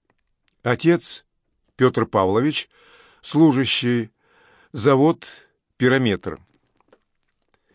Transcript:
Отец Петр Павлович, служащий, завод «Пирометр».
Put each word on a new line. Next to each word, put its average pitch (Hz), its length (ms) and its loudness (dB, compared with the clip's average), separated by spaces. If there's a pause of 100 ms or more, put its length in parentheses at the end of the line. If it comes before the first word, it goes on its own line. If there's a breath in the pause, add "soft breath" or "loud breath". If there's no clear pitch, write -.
(640)
Отец 156 600 -2 (500)
Петр 120 320 0
Павлович, 107 600 -2 (520 soft breath)
служащий, 123 880 0 (600 soft breath)
завод 139 560 0 (500)
«Пирометр». 120 600 -2 (1400 soft breath)